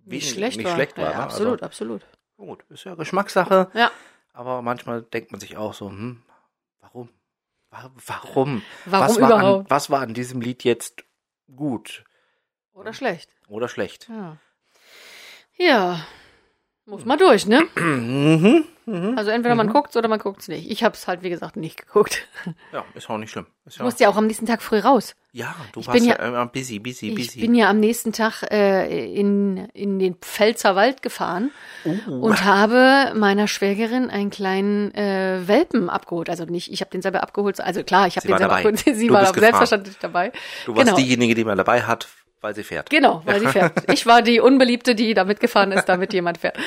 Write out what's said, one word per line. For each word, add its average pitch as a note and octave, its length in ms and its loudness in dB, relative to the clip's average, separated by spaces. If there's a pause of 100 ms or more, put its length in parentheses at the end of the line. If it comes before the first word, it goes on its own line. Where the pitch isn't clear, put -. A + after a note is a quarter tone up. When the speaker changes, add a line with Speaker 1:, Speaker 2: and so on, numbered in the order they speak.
Speaker 1:
Nicht - 60 -20
Speaker 2:
wenig, C#3 200 -8
Speaker 1:
schlecht G#3+ 260 -6
Speaker 2:
nicht A3 100 -8
Speaker 1:
war. F3 80 -4
Speaker 2:
schlecht - 240 -4
war, D#2+ 140 -4
Speaker 1:
Ja, - 60 -8
Speaker 2:
ne? - 40 -6
Speaker 1:
absolut, G#3+ 300 -4 (100)
Speaker 2:
Also, - 40 -10
Speaker 1:
absolut. G#3+ 360 -12 (340)
Speaker 2:
gut, E3+ 340 -20
ist - 140 -20
ja F#3 120 -16
Geschmackssache. F#3 800 0
Speaker 1:
Ja. A#3 160 2 (440)
Speaker 2:
Aber B2 280 -8
manchmal A#2+ 400 -6
denkt - 280 -12
man G2+ 100 -16
sich G2 180 -18
auch G#2 160 -8
so, G2+ 160 -14
hm, A#2 320 -14 (580)
warum? A#2+ 280 -20 (600)
Wa-, A#2 200 -20 (160)
warum? C3 560 -6 (240)
Speaker 1:
Warum F#3+ 220 2
Speaker 2:
Was A#3 120 2
war B3+ 100 6
Speaker 1:
überhaupt? G3 360 4
Speaker 2:
an, - 40 -20
was C#3 200 0
war C#3 100 0
an A2+ 140 -8
diesem B2 260 -8
Lied A#2+ 240 -8
jetzt - 400 -2 (500)
gut? C3+ 480 -10 (680)
Speaker 1:
Oder G3 220 -16
schlecht. G#3 360 -6 (160)
Speaker 2:
Oder A#2+ 220 -8
schlecht. - 400 -8
Speaker 1:
Ja. F#3+ 300 -14 (1160)
Ja. G3 440 2 (840)
Muss G3+ 200 -16
man C4 140 0
durch, C#4+ 280 6
ne? A#3+ 240 4
Speaker 2:
<clears throat> - 60 -18
Mhm, D#3 880 4 (220)
mhm, G#3 300 -4
Speaker 1:
Also G#3+ 140 -2
entweder A#3+ 240 0
man A3 140 2
Speaker 2:
mhm. A3 40 0
Speaker 1:
guckt's - 240 0
oder A3+ 120 -2
man A3 100 0
guckt's - 300 -10
nicht. E3 200 -10
Ich - 140 -4
hab's - 240 -2
halt, F3+ 160 -6
wie F#3 80 -8
gesagt, E3 260 -10
nicht D#3+ 200 -10
geguckt. - 500 -2 (460)
Speaker 2:
Ja, C#3+ 120 -10 (100)
ist - 140 -18
auch A2+ 100 -6
nicht G#2+ 120 -12
schlimm. - 160 -12 (180)
Ist - 100 -20
Speaker 1:
Ich - 40 -20
Speaker 2:
ja - 60 -8
Speaker 1:
musste A#3+ 180 -2
ja G#3 80 8
auch F#3 60 -2
am A3 100 2
nächsten A3 200 -6
Tag A3+ 140 -2
früh G#3+ 200 -2
raus. A#3 340 2 (160)
Speaker 2:
Ja, B2 240 -10 (160)
du - 80 -14
Speaker 1:
Ich A2+ 80 -12
Speaker 2:
warst B2 140 2
Speaker 1:
bin A#3 80 6
Speaker 2:
ja - 100 2
Speaker 1:
ja, - 100 -4
Speaker 2:
immer A#2+ 180 -2
busy, B2 340 -8
busy, A#2+ 300 -10
Speaker 1:
ich A#3 40 -6 (140)
Speaker 2:
busy. B2+ 120 -16
Speaker 1:
bin A#3 140 2
ja A3 160 6
am G#3 80 2
nächsten G#3+ 340 0
Tag, A3 380 -4
äh, F#3+ 640 0
in, G3+ 600 0
in G3 260 -6
den F#3 160 0
Pfälzer G#3+ 580 -2
Wald A#3+ 280 2
gefahren F#3+ 500 -6 (320)
Speaker 2:
Uh. F#3+ 420 -6
Speaker 1:
und G#3 180 2
habe B3 720 4
meiner G#3 320 2
Schwägerin A3 640 -2
einen G3+ 200 -4
kleinen, G3+ 640 -2
äh, F#3+ 520 -2
Welpen A3 420 2
abgeholt. E3+ 400 -6
Also E3+ 180 -8
nicht, F3 260 -8
ich G3 80 -10
hab G3 100 -8
den F#3 120 -8
selber F3+ 200 -2
abgeholt. G3+ 380 -4
Also F#3 240 -6
klar, F#3 240 4
ich - 80 -6
hab - 60 -4
Speaker 2:
Sie - 60 -4
Speaker 1:
den G3 40 2
Speaker 2:
war F#3+ 80 4
Speaker 1:
selber F#3+ 160 2
Speaker 2:
dabei. F#3+ 140 0
Speaker 1:
abgeholt. A3 260 0
<laughs> - 20 -6
Sie A#3 80 0
Speaker 2:
Du A#3 80 6
Speaker 1:
war G3+ 60 8
Speaker 2:
bist F#3+ 140 4
gefahren. A3 180 6
Speaker 1:
selbstverständlich G3 480 2
dabei. F3+ 320 -4 (340)
Speaker 2:
Du A#2 80 -6
warst A#2 120 4
Speaker 1:
Genau. G3+ 100 4
Speaker 2:
diejenige, A#2+ 400 2
die A2+ 80 -2
man G#2 140 0
dabei A2+ 240 2
hat, A2+ 260 -4 (320)
weil G#2+ 160 -8
sie G#2 80 -12
fährt. - 260 -10
Speaker 1:
Genau, A3+ 340 4
weil G3+ 160 0
sie A3+ 60 0
Speaker 2:
<laughs> - 120 2
Speaker 1:
fährt. - 340 0
Ich C#4 140 0
war A#3 160 8
die A3+ 180 4
Unbeliebte, B3 560 4
die A3 180 0
da G3 100 2
mitgefahren G3+ 480 2
ist, G3 140 0
damit F#3 260 0
jemand F3 260 -2
fährt. - 180 -4 (100)